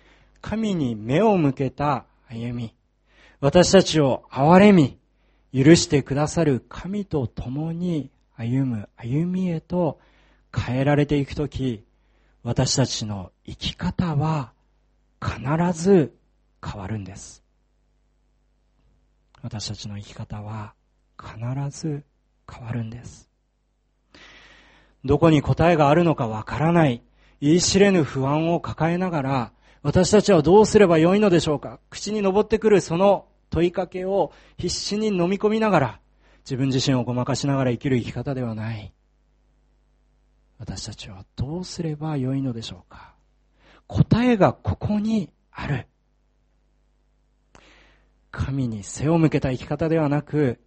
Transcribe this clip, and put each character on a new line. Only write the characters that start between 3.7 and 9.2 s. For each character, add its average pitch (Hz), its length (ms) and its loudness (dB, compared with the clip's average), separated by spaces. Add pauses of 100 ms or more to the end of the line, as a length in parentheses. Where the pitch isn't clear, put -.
た 185 140 8
ち 156 160 0
を 131 320 0
憐 156 260 6
れ 208 140 8
み、 151 260 4 (560)
許 143 220 8
し - 100 2
て 139 160 0
く 131 140 -4
だ 147 100 0
さ 170 160 -2
る 139 260 0
神 196 360 -10
と 139 240 -4
共 147 420 -8
に 165 400 -6 (260)
歩 127 300 -2
む 113 300 -6
歩 143 300 -4